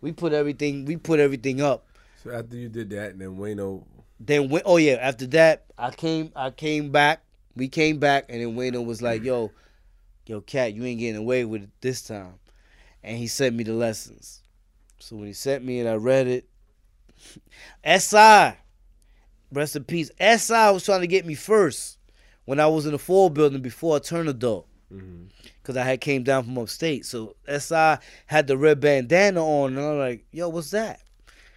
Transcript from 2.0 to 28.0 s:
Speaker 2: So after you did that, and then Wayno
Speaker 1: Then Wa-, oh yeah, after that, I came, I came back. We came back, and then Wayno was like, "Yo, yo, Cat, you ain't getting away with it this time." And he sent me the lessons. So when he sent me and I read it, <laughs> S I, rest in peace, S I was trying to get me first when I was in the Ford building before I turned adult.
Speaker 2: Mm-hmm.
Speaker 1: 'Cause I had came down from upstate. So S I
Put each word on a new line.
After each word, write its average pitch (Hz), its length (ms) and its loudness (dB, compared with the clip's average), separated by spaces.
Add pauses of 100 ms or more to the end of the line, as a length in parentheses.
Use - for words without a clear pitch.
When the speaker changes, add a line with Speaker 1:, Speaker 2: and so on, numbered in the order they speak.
Speaker 2:
So 120 80 -16
after 117 260 -12
you 120 100 -12
did 113 220 -12
that, 101 220 -10
and 95 100 -18
then 95 160 -14
Wayno 98 480 -8 (340)
Speaker 1:
Then 139 300 0
Wa-, 165 160 0
oh 180 120 6
yeah, 151 180 6
after 127 320 -4
that, 160 380 4 (120)
I 123 140 -6
came, 160 440 -6
I 135 160 -8
came 151 400 -6
back. 147 320 4 (320)
We 131 140 -6
came 156 300 0
back, 139 300 2
and 120 120 -8
then 117 140 -6
Wayno 123 300 -6
was 117 160 -10
like, 117 220 -4
"Yo, 120 280 -4 (720)
yo, 104 160 -12
Cat, 123 320 -4
you 113 120 -10
ain't 123 140 -8
getting 113 180 -6
away 123 280 -2
with 110 180 -8
it 101 60 -20 (120)
this 127 200 -6
time." 92 340 -16 (680)
And 113 140 -12
he 117 100 -8
sent 123 280 -2
me 117 80 -6
the 110 100 -6
lessons. 113 680 -6 (580)
So - 160 -18
when 104 120 -14
he 101 60 -14
sent 135 320 -6
me 123 140 -6
and 117 100 -4
I 110 60 -2
read 127 320 2
it, 123 200 -4 (720)
<laughs> - 640 -20
S 175 300 2
I, 208 440 8 (920)
rest 147 240 -4
in 143 80 -8
peace, 160 360 -6
S 220 320 4
I 220 200 6
was 185 140 -2
trying 190 160 2
to 175 60 -2
get 170 180 0
me 156 100 -8
first 190 600 0 (480)
when 135 140 -2
I 151 80 4
was 156 180 2
in 156 60 -4
the 143 80 -4
Ford 185 340 4
building 139 280 2
before 147 340 -2
I 139 40 0
turned 170 300 -4
adult. 113 380 -4 (260)
Speaker 2:
Mm-hmm. 92 300 -20 (400)
Speaker 1:
'Cause 127 140 -10
I 123 60 -2
had 131 180 -2
came 135 220 -2
down 135 200 0
from 127 140 -10
upstate. 135 480 -6
So 110 300 -12 (120)
S 143 240 -6
I 160 280 4 (260)